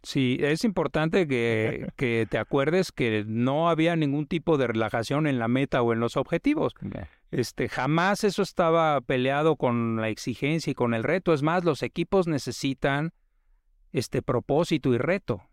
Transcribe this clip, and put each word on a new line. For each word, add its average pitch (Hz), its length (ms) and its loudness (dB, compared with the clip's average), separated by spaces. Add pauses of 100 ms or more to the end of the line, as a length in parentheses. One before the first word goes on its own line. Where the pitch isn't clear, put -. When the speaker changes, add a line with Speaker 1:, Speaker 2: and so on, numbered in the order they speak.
Speaker 1:
Sí, 131 360 0
es 147 240 0
importante 165 640 0
que, 117 640 0
Speaker 2:
<laughs> - 40 -20
Speaker 1:
que 117 340 0
te - 80 -2
acuerdes 147 540 0
que 110 340 0
no 131 440 0
había 165 260 2
ningún 147 320 0
tipo 165 300 0
de 127 100 2
relajación 117 580 0
en 135 140 0
la 113 80 -2
meta 131 340 0
o 117 120 2
en 113 60 0
los 117 160 -2
objetivos. 143 680 0
Speaker 2:
Ya. 98 280 -10 (220)
Speaker 1:
Este, - 360 -2
jamás 165 560 0
eso 202 180 0
estaba 165 600 2
peleado 139 540 2
con 117 420 0
la 110 120 -2
exigencia 139 600 -4
y 123 40 -4
con 117 180 0
el 113 100 -2
reto. 170 300 0
Es 139 80 0
más, 170 220 0
los 156 180 0
equipos 170 460 0
necesitan, 139 840 -2 (760)
este, 131 300 -2
propósito 139 720 0
y 117 40 2
reto 135 440 -2 (120)